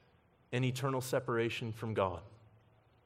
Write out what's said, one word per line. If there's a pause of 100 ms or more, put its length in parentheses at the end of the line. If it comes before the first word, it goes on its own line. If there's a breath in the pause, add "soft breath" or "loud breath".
(540 soft breath)
and
eternal
separation
from
God. (840)